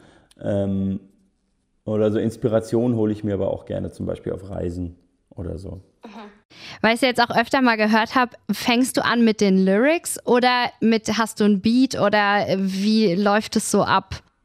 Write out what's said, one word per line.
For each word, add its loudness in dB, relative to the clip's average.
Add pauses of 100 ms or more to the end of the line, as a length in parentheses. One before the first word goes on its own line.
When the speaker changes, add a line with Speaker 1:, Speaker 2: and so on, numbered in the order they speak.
(420)
Speaker 1:
Ähm, -4 (840)
oder 0
so -2
Inspiration -2
hole 0
ich -8
mir -2
aber -2
auch -8
gerne -8
zum -10
Beispiel -8
auf -10
Reisen -8 (340)
oder -10
so. -16 (240)
Speaker 2:
Mhm. -20 (680)
Weil 2
ich -6
es -
jetzt 2
auch 0
öfter 0
mal 4
gehört 2
hab, 0 (120)
fängst 0
du 0
an 2
mit 2
den 4
Lyrics 2
oder 2 (100)
mit, 0
hast -2
du 4
ein 4
Beat 2
oder 2 (120)
wie 0
läuft 0
es -2
so 2
ab? -2 (300)